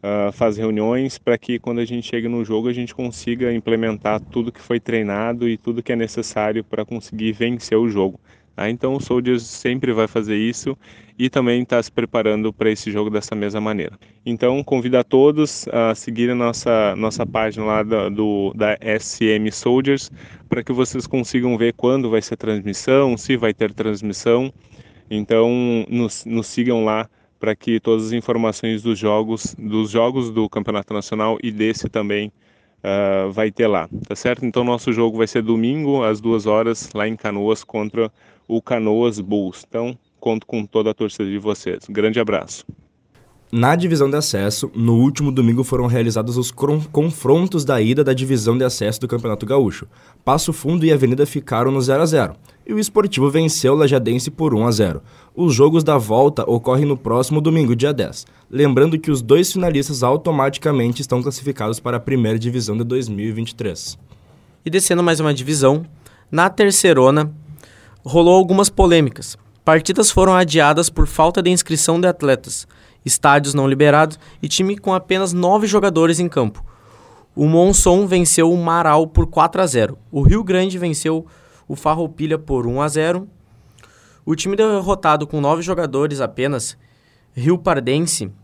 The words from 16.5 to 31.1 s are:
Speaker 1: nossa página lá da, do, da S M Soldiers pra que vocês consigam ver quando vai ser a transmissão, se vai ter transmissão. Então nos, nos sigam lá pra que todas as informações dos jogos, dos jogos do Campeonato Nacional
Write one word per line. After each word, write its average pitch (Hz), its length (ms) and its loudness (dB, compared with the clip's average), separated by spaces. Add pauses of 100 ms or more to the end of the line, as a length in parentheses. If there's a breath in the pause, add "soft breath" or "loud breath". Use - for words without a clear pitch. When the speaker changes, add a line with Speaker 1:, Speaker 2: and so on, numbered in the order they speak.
Speaker 1:
nossa 107 300 -4
página 110 400 -4
lá 107 180 0
da, 107 240 -2
do, 101 480 -2
da 107 240 0
S 107 460 -4
M 107 260 0
Soldiers 135 580 -2 (380 loud breath)
pra 120 160 -4
que - 80 -8
vocês 127 340 -4
consigam 123 520 -2
ver 117 160 0
quando 127 360 0
vai 110 120 0
ser 113 140 -10
a - 20 -18
transmissão, 110 800 0
se - 180 -2
vai 113 180 0
ter 107 200 -4
transmissão. 110 800 -2 (600 soft breath)
Então 113 380 2 (400)
nos, 120 340 -4
nos 113 240 -4
sigam 120 380 0
lá 107 240 -2 (300)
pra 107 160 -2
que 113 240 -2
todas 110 280 0
as 110 40 -6
informações 113 720 -2
dos 110 180 -2
jogos, 110 580 -2
dos 110 320 -4
jogos 120 400 0
do 110 200 -2
Campeonato 104 440 -6
Nacional 107 480 -4